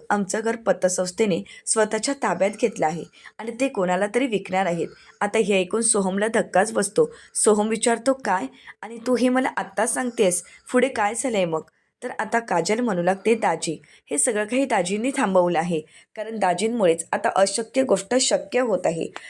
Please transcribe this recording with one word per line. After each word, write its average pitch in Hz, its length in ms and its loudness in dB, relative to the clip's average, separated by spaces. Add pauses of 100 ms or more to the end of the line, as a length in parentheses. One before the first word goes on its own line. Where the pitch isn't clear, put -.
(100)
आमचं 202 300 -2
घर 226 160 -2 (100)
पतसंस्थेने 185 760 0 (240)
स्वतःच्या 220 560 0
ताब्यात 190 280 0 (100)
घेतलं 190 260 0
आहे 160 180 -4 (340)
आणि 220 220 -10
ते 269 100 2
कोणाला 185 440 0
तरी 254 120 2
विकणार 190 400 -2
आहेत." 170 220 -2 (320)
आता 202 180 0
हे 196 220 2
ऐकून 185 240 -2
सोहमला 196 500 0
धक्काच 214 380 2
बसतो. 196 380 2 (240)
सोहम 208 340 2
विचारतो, 226 440 0 (120)
"काय? 202 220 0 (360)
आणि 226 240 -14
तू 247 100 2
हे 240 140 4
मला 254 260 2
आत्ता 196 320 -2
सांगतेस, 240 540 0 (300)
पुढे 254 180 4
काय 226 240 -2
झालंय 214 320 0
मग?" 160 160 -2 (400)
तर 247 160 -8
आता 220 220 -2
काजल 208 400 0
म्हणू 202 220 0
लागते, 190 320 2
"दाजी, 175 380 -2 (380)
हे - 80 -2
सगळं 208 260 0
काही 247 200 0
दाजींनी 214 520 0
थांबवलं 185 420 2
आहे, 170 220 0 (360)
कारण 220 220 -8
दाजींमुळेच 196 720 2
आता - 240 0
अशक्य 220 480 2
गोष्ट 202 360 0
शक्य 233 400 0
होत 202 260 0
आहे." 160 200 -2 (240)